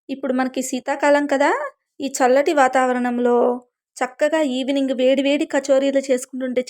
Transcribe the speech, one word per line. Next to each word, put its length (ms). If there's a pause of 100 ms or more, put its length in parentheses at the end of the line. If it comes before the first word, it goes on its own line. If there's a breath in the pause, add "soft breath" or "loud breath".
(140)
ఇప్పుడు 260
మనకి 280
శీతాకాలం 640
కదా, 160 (560)
ఈ 20 (100)
చల్లటి 420
వాతావరణంలో 760 (640)
చక్కగా 400 (160)
ఈవినింగ్ 440
వేడి 260
వేడి 280
కచోరీలు 540
చేసుకుంటుంటే 600